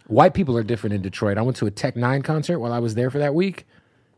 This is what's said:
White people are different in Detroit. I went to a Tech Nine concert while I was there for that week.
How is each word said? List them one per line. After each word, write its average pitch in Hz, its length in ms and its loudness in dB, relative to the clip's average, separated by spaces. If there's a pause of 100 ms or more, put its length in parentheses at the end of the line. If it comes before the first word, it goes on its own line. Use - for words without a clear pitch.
White 139 260 6
people 135 240 0
are 113 60 0
different 107 300 -2
in 98 80 -2
Detroit. 98 360 -2
I 110 40 0
went 123 160 -2
to 113 80 0
a 101 40 0
Tech 123 240 -4
Nine 127 280 0
concert 156 360 -2
while 117 140 -4
I 120 80 -2
was 113 160 -2
there 123 140 2
for 143 80 -2
that 147 180 0
week. 185 300 -2 (520)